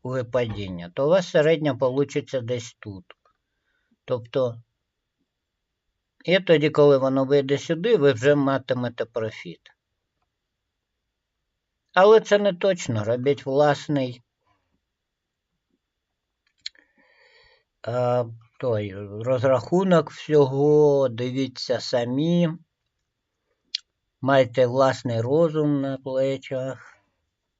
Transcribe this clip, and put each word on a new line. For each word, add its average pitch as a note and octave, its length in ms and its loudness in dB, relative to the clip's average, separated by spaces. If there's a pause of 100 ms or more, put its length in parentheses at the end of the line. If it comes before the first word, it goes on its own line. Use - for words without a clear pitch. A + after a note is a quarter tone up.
випадіння, A2 920 -6
то C3+ 120 -2
у - 20 2
вас F3 200 2
середня D3+ 460 2
получиться C3+ 680 -2
десь A#2+ 400 -8
тут. F#2+ 240 -14 (1000)
Тобто, A#2 580 -4 (1600)
і F#3 160 2
тоді, D#3 300 2
коли D3 280 6
воно C3+ 260 0
вийде C#3 340 2
сюди, F3 380 -2
ви C#3+ 160 4
вже B2+ 220 2
матимете B2+ 720 -2
профіт. A2 560 -10 (2250)
Але G#3 260 8
це G#3 180 2
не G3+ 160 0
точно. F3 500 -2
Робіть B2 420 -2
власний, C#3 760 0 (3750)
е, B2 360 -2 (360)
той G#2+ 340 -4 (280)
розрахунок C3+ 880 0
всього, C#3+ 1000 2
дивіться B2 720 -6
самі. D3 680 0 (1700)
Майте B2+ 460 2
власний B2 540 0
розум D3 600 0
на C3+ 180 -6
плечах, C3+ 960 -6 (640)